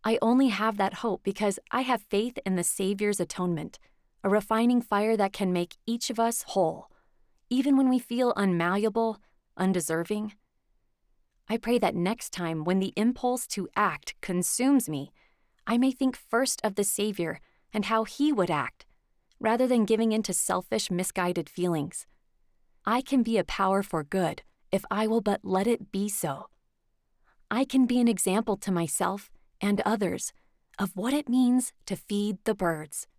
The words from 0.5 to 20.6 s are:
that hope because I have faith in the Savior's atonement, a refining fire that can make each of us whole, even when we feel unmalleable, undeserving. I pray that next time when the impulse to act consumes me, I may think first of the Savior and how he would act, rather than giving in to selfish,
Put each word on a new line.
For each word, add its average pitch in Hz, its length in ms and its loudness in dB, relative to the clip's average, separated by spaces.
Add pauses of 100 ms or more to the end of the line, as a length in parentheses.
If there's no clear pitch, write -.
that 196 180 0
hope - 300 -4
because 196 340 0 (140)
I 254 80 0
have 254 220 0
faith 220 420 -2
in 185 120 0
the 175 60 0
Savior's 202 580 -2
atonement, 175 580 -4 (440)
a 196 60 -2
refining 226 540 2
fire 214 340 0
that 196 160 0
can 190 180 -2
make 175 260 -2 (100)
each 233 240 -4
of 226 100 -4
us 233 280 0
whole, 170 420 -2 (580)
even 269 280 2
when 262 120 4
we 254 120 2
feel 247 360 0
unmalleable, 202 800 0 (380)
undeserving. 185 760 -2 (1120)
I 220 80 -2
pray 233 220 0
that 196 160 0
next 180 360 -2
time 165 340 -4
when 185 160 2
the 190 160 -2
impulse 247 520 0
to 185 280 -6
act 185 440 -2
consumes 240 680 0
me, 147 240 -8 (520)
I 233 140 0
may 262 140 4
think 262 240 -2
first - 480 -2
of 196 100 -2
the 202 80 0
Savior 196 560 -2 (340)
and 208 120 -2
how 220 180 0
he 294 300 0
would 190 180 2
act, 143 340 -4 (540)
rather 233 300 2
than 233 160 4
giving 220 260 2
in 220 140 0
to 190 80 -4
selfish, 190 580 -2